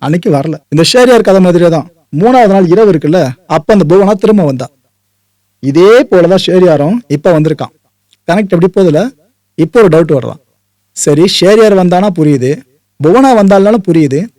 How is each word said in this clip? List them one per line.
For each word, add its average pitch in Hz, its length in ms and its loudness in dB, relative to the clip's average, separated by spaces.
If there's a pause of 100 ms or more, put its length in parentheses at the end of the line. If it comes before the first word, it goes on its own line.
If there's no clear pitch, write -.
அன்னைக்கு 170 320 -4
வரல. 147 180 -6 (180)
இந்த 156 180 0
ஷேரியார் 247 360 2
கதை 190 180 2
மாதிரியே 175 300 0
தான் 147 120 -6 (340)
மூணாவது 233 340 2
நாள் 190 180 0
இரவு 214 200 2
இருக்குல்ல, 156 260 -2 (360)
அப்ப 160 200 -4
அந்த 185 160 2
புவனா 196 220 2 (100)
திரும்ப 214 240 2
வந்தா. 127 200 -6 (960)
இதே 160 280 2 (180)
போலதான் 180 360 0
ஷேரியாரும் 175 520 0 (180)
இப்ப 151 200 -2
வந்திருக்கான். 151 380 -4 (540)
கனெக்ட் 190 280 -2
எப்படி 175 220 0
போதுல, 165 220 2 (580)
இப்போ 165 240 -2
ஒரு 202 120 4
டவுட் 160 220 0
வரலாம். 117 240 -8 (640)
சரி, 151 220 0 (100)
ஷேரியார் 208 460 2
வந்தானா 180 260 0 (100)
புரியுது, 143 340 -2 (480)
புவனா 233 400 2
வந்தாலும் 202 480 2
புரியுது. 151 320 0 (200)